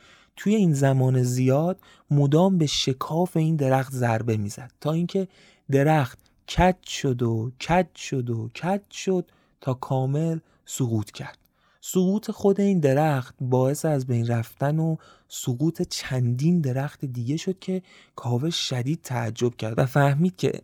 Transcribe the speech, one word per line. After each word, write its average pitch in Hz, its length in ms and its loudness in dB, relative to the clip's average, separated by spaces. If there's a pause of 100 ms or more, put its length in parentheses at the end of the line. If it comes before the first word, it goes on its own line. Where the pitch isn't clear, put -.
(360)
توی 202 200 0
این 185 180 4
زمان 131 500 2
زیاد 131 560 0 (320)
مدام 151 460 4
به 160 80 2
شکاف 156 720 -2
این 160 180 2
درخت 131 380 2
ضربه 117 440 0
می‌زد 107 420 -8
تا - 120 -2
اینکه 175 360 -2 (440)
درخت 139 480 2 (380)
کج 180 300 2
شد 123 340 -2
و 117 300 0 (160)
کج 170 280 0
شد 127 340 -6
و 113 200 -6
کج 196 420 -6
شد 185 400 -2 (300)
تا 131 120 -2
کامل 139 680 -2 (260)
سقوط 113 460 -2
کرد. - 260 -14 (440)
سقوط 190 500 0
خود 202 300 2
این 202 180 4
درخت 143 640 2
باعث 131 440 0
از 139 220 0
بین 117 200 0
رفتن 139 520 -2
و 160 160 0 (320)
سقوط 143 540 -2
چندین 135 800 0
درخت 139 440 -4
دیگه 123 320 -4
شد 185 220 -6
که 185 220 -6 (340)
کاوه 120 340 -2
شدید 135 520 -4
تعجب 117 540 -4
کرد 110 240 -4
و 139 60 4
فهمید 143 500 2
که - 280 -2